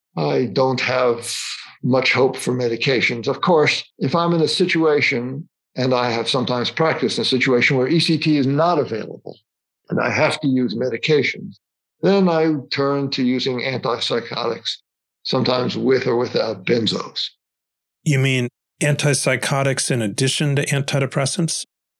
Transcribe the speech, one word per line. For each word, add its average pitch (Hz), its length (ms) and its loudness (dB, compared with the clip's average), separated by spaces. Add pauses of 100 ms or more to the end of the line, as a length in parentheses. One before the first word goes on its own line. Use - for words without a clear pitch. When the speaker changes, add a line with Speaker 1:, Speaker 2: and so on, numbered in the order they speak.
(180)
Speaker 1:
I 143 360 0
don't 131 280 0
have 123 520 -2 (480)
much 127 320 2
hope 131 220 2
for - 180 -4
medications. 120 760 -2
Of 139 140 -4
course, 156 420 2 (160)
if 147 160 0
I'm 170 180 2
in 165 80 2
a 151 60 4
situation, 147 1000 0 (280)
and 139 180 0
I 123 180 2
have 113 160 -2
sometimes 123 440 -2
practiced 143 460 0
in - 40 -2
a 113 40 -4
situation 127 520 2
where 131 100 2
E 165 120 2
C 156 180 2
T 151 200 2
is 135 100 2
not 156 320 2
available, 107 580 -6 (520)
and - 100 -2
I 120 100 0
have 127 320 0
to 147 60 0
use 127 280 0
medications, 127 800 -2 (460)
then 190 260 4
I 160 260 2 (160)
turn 139 420 0
to 139 120 -2
using 127 380 0
antipsychotics, 117 1120 -4 (520)
sometimes 127 540 0
with 123 280 2
or 123 120 2
without 113 480 -2
benzos. - 640 -2 (760)
Speaker 2:
You 139 160 2
mean 131 300 2 (320)
antipsychotics 139 1080 0
in 127 120 0
addition 131 560 0
to 143 80 0
antidepressants? 139 1000 -2 (360)